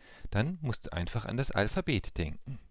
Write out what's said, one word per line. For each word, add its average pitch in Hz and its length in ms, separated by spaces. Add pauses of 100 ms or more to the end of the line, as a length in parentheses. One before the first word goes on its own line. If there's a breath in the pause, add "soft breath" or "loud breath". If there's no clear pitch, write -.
(300 loud breath)
dann 147 300
musst 123 260
du - 60
einfach 90 340
an 107 100
das 131 140
Alphabet 110 680
denken. 87 420 (120)